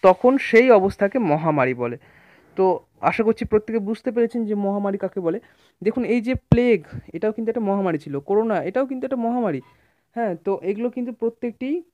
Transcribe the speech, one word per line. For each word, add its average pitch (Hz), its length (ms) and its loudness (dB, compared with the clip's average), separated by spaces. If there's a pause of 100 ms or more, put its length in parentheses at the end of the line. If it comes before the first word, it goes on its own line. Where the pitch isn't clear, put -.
তখন 247 360 6
সেই 247 320 4
অবস্থাকে 196 480 2
মহামারী 151 560 0
বলে। 120 240 -6 (580)
তো 185 240 2 (200)
আশা 170 220 0
করছি 220 220 0
প্রত্যেকে 214 340 -2
বুঝতে 214 320 -6
পেরেছেন 233 360 -2
যে 214 80 -2
মহামারী 202 440 -2
কাকে 196 220 -6
বলে। 175 200 -2 (420)
দেখুন, 220 220 -2
এই 226 160 0
যে 240 140 -2
প্লেগ, 233 520 4 (260)
এটাও 214 200 -4
কিন্তু 226 180 -6
একটা 233 100 -4
মহামারী 196 380 0
ছিল, 143 220 -6
করোনা, 202 440 0
এটাও 254 220 -2
কিন্তু 262 200 -8
একটা 262 100 -4
মহামারী। 226 440 -2 (540)
হ্যাঁ, 226 200 -4
তো 190 280 -4
এগুলো 208 280 -4
কিন্তু 247 220 -8
প্রত্যেকটি 247 680 -6 (120)